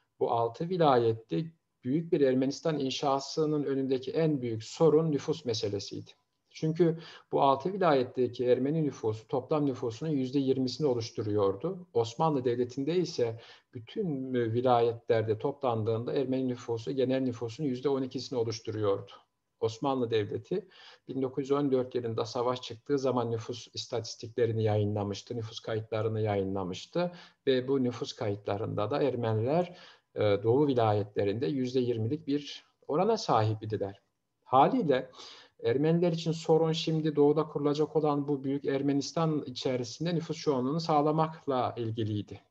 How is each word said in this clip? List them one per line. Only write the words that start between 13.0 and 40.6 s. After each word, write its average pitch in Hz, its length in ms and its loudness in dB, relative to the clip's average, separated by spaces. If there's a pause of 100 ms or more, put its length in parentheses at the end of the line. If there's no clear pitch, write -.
bütün, 131 600 -4
e, 117 180 2
vilayetlerde 117 840 2
toplandığında 117 720 -2
Ermeni 131 360 0
nüfusu 120 440 -6
genel 131 280 2
nüfusun 120 440 -4
yüzde 127 240 -2
on 135 140 0
ikisini 127 360 -6
oluşturuyordu. 107 720 -2 (480)
Osmanlı 123 500 -2
Devleti 110 580 -2 (400)
bin 131 140 -4
dokuz 135 220 -4
yüz 131 80 0
on 143 200 2
dört 127 220 0
yılında 117 300 -2
savaş 123 380 -2
çıktığı 139 360 -4
zaman 123 320 0
nüfus 113 440 -6
istatistiklerini 113 880 -4
yayınlamıştı, 104 720 -2
nüfus 113 240 -10
kayıtlarını 110 600 -4
yayınlamıştı 98 920 -2 (340)
ve 127 220 2
bu 135 160 2
nüfus 123 280 -4
kayıtlarında 104 800 -4
da 143 120 0
Ermeniler 123 720 0 (380)
e, - 60 -4
Doğu 110 460 4
vilayetlerinde 110 800 2
yüzde 131 340 0
yirmilik 120 460 -2
bir 143 380 -4 (240)
orana 196 280 2
sahip 110 460 2
idiler. 101 380 -6 (440)
Haliyle 147 680 4 (540)
Ermeniler 160 480 2
için 165 200 -2
sorun 160 400 2
şimdi 160 440 -2
doğuda 147 300 6
kurulacak 147 500 0
olan 147 320 0
bu 139 160 -2
büyük 139 200 -2
Ermenistan 139 840 0
içerisinde 127 680 -4
nüfus 160 320 -4
yoğunluğunu 139 340 0